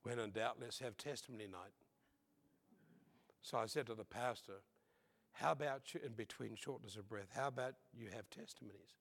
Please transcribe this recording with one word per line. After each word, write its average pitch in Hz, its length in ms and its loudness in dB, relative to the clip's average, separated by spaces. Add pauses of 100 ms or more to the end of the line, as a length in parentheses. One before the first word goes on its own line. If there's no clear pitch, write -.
"When 120 160 2
in 107 140 2
doubt, 110 280 4
let's 120 200 -4
have 120 160 -2
testimony 123 500 -4
night." 92 260 -8 (1700)
So - 160 4
I 113 80 6
said 131 200 4
to 120 80 0
the 110 100 -4
pastor, 113 580 0 (720)
"How 160 180 6
about 139 420 0
you, 147 100 0
in 117 100 -2
between 110 420 -4
shortness 104 400 -4
of 101 120 -8
breath, 101 240 -4
how 135 140 2
about 131 280 2 (220)
you 113 160 -6
have 104 160 -6
testimonies?" 104 720 -12